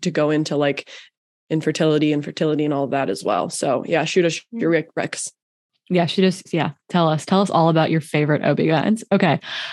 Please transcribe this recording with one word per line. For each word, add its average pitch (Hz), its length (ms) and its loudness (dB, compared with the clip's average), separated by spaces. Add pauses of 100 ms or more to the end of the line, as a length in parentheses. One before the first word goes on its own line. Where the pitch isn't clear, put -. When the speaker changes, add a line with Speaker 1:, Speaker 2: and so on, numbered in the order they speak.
Speaker 1:
to 180 80 -2
go 151 200 0
into, 151 260 -2
like, 143 340 -2 (580)
infertility 156 640 0
and 147 120 -2
fertility 151 400 -2
and 143 100 -2
all 139 100 -2
of 123 60 -6
that 135 200 -2
as - 140 -6
well. 101 260 0
So - 360 -2
yeah, 156 180 0
shoot 170 220 0
us 165 140 -4 (120)
your 226 180 -2
Speaker 2:
Mm. 170 40 2 (200)
Speaker 1:
rec-, - 180 -6
recs. - 200 -10 (600)
Speaker 2:
Yeah, 170 140 4
shoot 185 180 0
us. 185 280 0
Yeah. 156 180 0 (180)
Tell 170 200 2
us, 156 180 0
tell 190 160 2
us 196 80 0
all 165 180 4
about 160 220 4
your 160 100 2
favorite 151 440 0
O 147 100 2
B-gyns. 160 560 0
Okay. 185 300 2 (320)